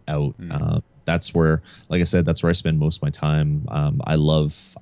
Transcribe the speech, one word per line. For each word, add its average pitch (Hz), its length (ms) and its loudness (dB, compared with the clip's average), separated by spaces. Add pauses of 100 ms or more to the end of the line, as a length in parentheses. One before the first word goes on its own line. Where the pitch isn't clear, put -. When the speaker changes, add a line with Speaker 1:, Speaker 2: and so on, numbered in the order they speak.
Speaker 1:
out? 73 320 -4
Speaker 2:
Mm. 85 120 -12
Speaker 1:
Uh, 80 280 -2 (240)
that's 85 280 -2
where, 80 300 2 (260)
like 90 120 0
I 87 40 2
said, 87 220 2
that's 82 160 0
where 85 80 2
I 87 40 4
spend 80 260 0
most 78 160 0
of - 60 -10
my 73 80 -2
time. 76 580 0
Um, 73 360 0
I 78 120 0
love, 76 640 0